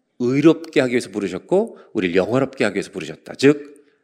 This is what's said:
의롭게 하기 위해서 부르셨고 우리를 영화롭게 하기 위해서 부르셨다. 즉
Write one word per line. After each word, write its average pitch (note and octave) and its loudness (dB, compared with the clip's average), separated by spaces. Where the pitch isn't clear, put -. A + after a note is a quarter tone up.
의롭게 C#3+ 2
하기 B2+ 0
위해서 A#2+ -2
부르셨고 G#2 -4
우리를 F#2 -2
영화롭게 B2+ 0
하기 G2 -2
위해서 F#2 -6
부르셨다. D#2 -14
즉 - 0